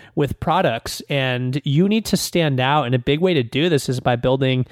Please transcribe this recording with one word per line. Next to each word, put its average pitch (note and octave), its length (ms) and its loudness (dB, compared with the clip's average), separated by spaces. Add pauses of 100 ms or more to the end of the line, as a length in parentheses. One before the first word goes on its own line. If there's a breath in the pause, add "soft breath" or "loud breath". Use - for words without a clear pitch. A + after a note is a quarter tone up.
(160 loud breath)
with C#3+ 240 -2
products, D#3+ 720 -2
and B2+ 540 -2
you D#3 260 2
need A3 160 0
to - 120 0
stand D3+ 420 0
out. C#3 240 2
And A#2+ 100 0
a C3 60 2
big C#3 200 0
way F#3 140 2
to C#3 100 2
do D3 260 -2
this D3 200 0
is B2 100 -2
by B2 180 0
building C3 540 0